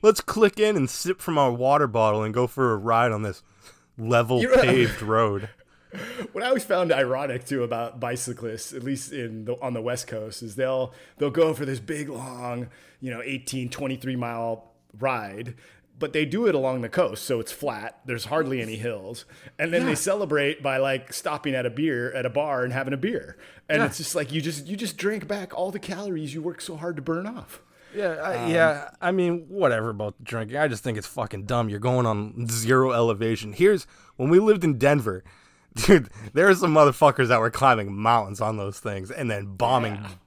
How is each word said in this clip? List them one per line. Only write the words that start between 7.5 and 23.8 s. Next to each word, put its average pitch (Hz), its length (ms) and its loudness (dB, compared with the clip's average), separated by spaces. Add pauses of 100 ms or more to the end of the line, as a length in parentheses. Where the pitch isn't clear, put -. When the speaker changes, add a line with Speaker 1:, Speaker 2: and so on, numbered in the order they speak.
Speaker 2:
about 117 380 -4
bicyclists, 120 720 -8
at 131 100 -10
least 135 300 -6
in 113 320 -10
the, 120 180 -6
on 127 120 -4
the 117 60 -4
West 120 280 -4
Coast, 110 340 -10
is 107 140 -12
they'll, 131 360 -2 (260)
they'll 147 120 -2
go 160 240 2
for 143 100 -6
this 135 140 -6
big, 147 300 -10
long, 123 580 -10 (340)
you 127 120 -10
know, 117 120 -10
eighteen, 131 440 -8
twenty-three 131 480 -6
mile 117 560 -6 (260)
ride, 117 560 -4 (420)
but - 160 -6
they 156 120 2
do 202 240 0
it 165 80 2
along 131 240 0
the 113 80 -6
coast, 117 360 0
so 123 140 0
it's 113 140 -8
flat. 113 540 -8
There's 117 180 -6
hardly 135 360 -2
any 110 140 -6
hills. 110 500 -8 (320)
And 165 160 -2
then 170 100 2
Speaker 1:
Yeah. 165 80 0
Speaker 2:
they 151 40 2
celebrate 151 680 0
by, 135 140 0
like, 135 340 -2
stopping 147 420 -4
at 127 100 -2
a 120 60 0
beer, 123 420 -2
at 127 140 -4
a 127 40 -2
bar 143 340 0
and 123 80 -4
having 135 200 -2
a 143 40 -2
beer. 135 400 -6 (320)
And 151 100 2
Speaker 1:
Yeah. 226 80 2